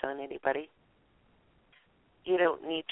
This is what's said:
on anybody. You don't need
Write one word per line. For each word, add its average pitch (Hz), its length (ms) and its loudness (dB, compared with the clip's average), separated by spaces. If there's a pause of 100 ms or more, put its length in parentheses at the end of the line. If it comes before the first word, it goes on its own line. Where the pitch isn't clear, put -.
on 139 180 -4
anybody. 139 480 -2 (1600)
You 180 120 2
don't 170 300 4
need 160 260 -4